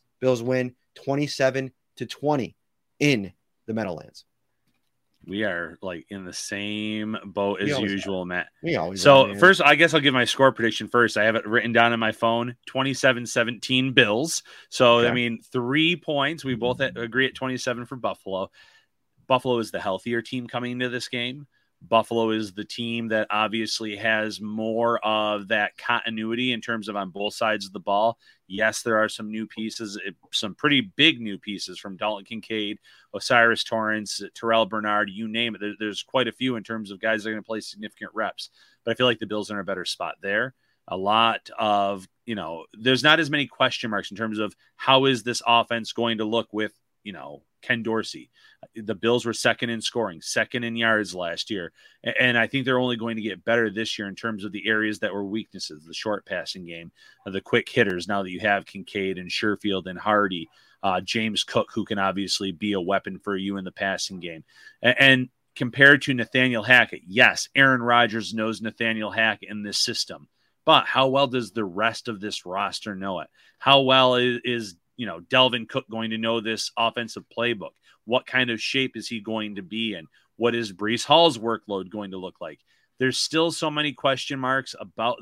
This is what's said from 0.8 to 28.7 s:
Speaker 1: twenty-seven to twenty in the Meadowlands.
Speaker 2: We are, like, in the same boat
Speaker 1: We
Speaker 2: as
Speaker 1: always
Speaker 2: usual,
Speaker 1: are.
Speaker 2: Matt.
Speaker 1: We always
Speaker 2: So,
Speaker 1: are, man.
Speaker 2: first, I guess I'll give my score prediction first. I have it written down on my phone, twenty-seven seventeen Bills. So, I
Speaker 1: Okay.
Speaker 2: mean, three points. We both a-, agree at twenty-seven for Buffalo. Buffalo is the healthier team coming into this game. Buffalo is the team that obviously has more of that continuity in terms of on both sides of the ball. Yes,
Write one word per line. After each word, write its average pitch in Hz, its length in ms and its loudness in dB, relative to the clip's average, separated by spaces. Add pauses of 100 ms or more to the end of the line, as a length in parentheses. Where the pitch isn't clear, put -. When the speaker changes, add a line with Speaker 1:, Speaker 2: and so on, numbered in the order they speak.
Speaker 1:
twenty-seven 135 800 -2 (240)
to - 80 -8
twenty 139 500 -2 (440)
in 123 340 2 (340)
the 110 60 -6
Meadowlands. 90 500 -8 (1040)
Speaker 2:
We 101 180 -4
are, 85 380 -4
like, 87 280 -10
in 98 140 -10
the 87 100 -12
same 107 920 -6
boat 101 340 -2
Speaker 1:
We 104 100 0
Speaker 2:
as 143 60 0
Speaker 1:
always 107 160 -2
Speaker 2:
usual, 95 300 -4
Speaker 1:
are. 90 40 -6
Speaker 2:
Matt. 90 220 -4 (160)
Speaker 1:
We 156 140 -2
always 92 240 -4
Speaker 2:
So, 135 240 10
Speaker 1:
are, - 20 -4
man. 101 100 -6
Speaker 2:
first, 175 240 8
I 147 140 8
guess 151 180 4
I'll 160 60 6
give 143 140 2
my 127 100 4
score 131 300 4
prediction 110 340 -2
first. 120 300 2
I 104 80 4
have 110 100 4
it 113 100 -2
written 113 280 0
down 117 180 6
on 117 80 0
my 110 140 0
phone, 117 420 -2 (100)
twenty-seven 131 600 0
seventeen 127 640 0
Bills. 120 520 2 (260)
So, 120 300 6
I 120 60 6
Speaker 1:
Okay. 120 80 2
Speaker 2:
mean, 120 280 -2 (100)
three 151 460 0
points. 143 480 -4
We 131 100 -2
both 120 240 -2
a-, 127 160 -2
agree 120 320 0
at - 80 -6
twenty-seven 127 500 -4
for 135 120 -12
Buffalo. 98 520 -6 (800)
Buffalo 127 320 2
is 110 120 -4
the 90 100 -6
healthier 104 400 -4
team 120 260 -8
coming 123 240 -6
into 123 160 -2
this 120 220 -6
game. 127 380 -8 (340)
Buffalo 113 500 2
is 110 200 -2
the 98 140 -10
team 117 420 -6
that 110 220 0
obviously 107 640 -2
has 107 460 -2
more 110 580 -2
of 107 480 0
that 104 300 0
continuity 117 720 -2
in 120 80 -4
terms 110 300 -6
of 101 80 -6
on 98 120 -6
both 101 240 -6
sides 107 320 -2
of 95 60 -16
the 101 80 -10
ball. 104 380 0 (300)
Yes, 107 340 -2